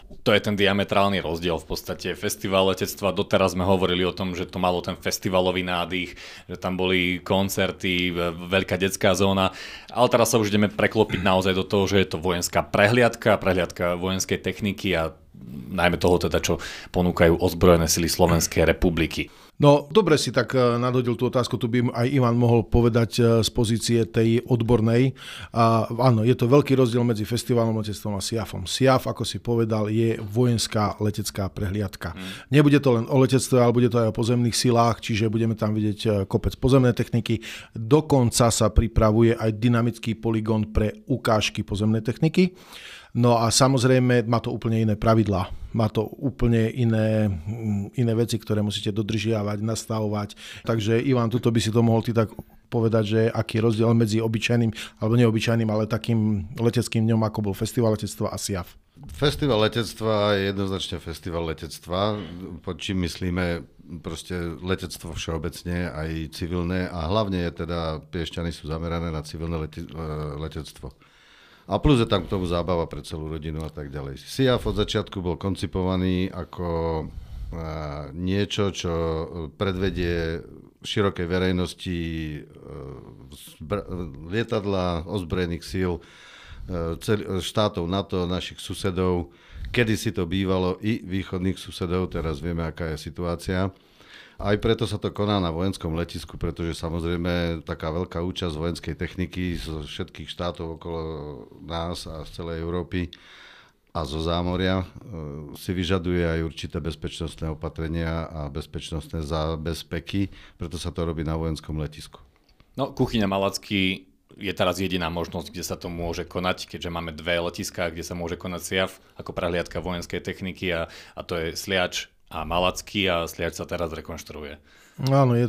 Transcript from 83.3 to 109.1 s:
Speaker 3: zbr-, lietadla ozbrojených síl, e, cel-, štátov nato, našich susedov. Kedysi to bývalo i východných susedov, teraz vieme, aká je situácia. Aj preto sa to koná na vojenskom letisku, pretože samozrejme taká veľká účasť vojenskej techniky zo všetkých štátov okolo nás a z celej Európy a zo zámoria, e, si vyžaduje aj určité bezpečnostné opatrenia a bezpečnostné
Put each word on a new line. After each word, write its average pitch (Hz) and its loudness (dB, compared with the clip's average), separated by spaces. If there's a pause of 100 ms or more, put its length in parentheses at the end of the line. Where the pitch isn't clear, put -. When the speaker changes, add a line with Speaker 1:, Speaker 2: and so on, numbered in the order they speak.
Speaker 3:
zbr-, 85 -4 (440)
lietadla 95 -2
ozbrojených 90 -2
síl, 92 -2
e, - -12 (1000)
cel-, 101 -2
štátov 98 -2
nato, 92 -2
našich - -6
susedov. 90 -2 (400)
Kedysi 110 2
to 90 -2
bývalo 92 0
i 113 0
východných 92 -4
susedov, 90 -4
teraz 80 -4
vieme, 82 -4
aká 80 -6
je 76 -8
situácia. 90 -4 (640)
Aj 101 0
preto 113 2
sa 101 -4
to 92 -4
koná 104 2
na 90 0
vojenskom 85 -2
letisku, 85 -6
pretože 82 -4
samozrejme 85 -2
taká 85 -6
veľká 87 -4
účasť 90 -4
vojenskej 80 -6
techniky 90 -4
zo 80 -8
všetkých 78 -12
štátov 85 -8
okolo 82 -8 (600)
nás 82 -6
a 80 -12
z - -14
celej 82 -6
Európy 85 -4 (880)
a 85 -2
zo 73 -6
zámoria, 90 0
e, - -6 (680)
si - -8
vyžaduje 90 0
aj 82 0
určité 78 -8
bezpečnostné 82 -8
opatrenia 80 -4
a 73 -8
bezpečnostné 80 -8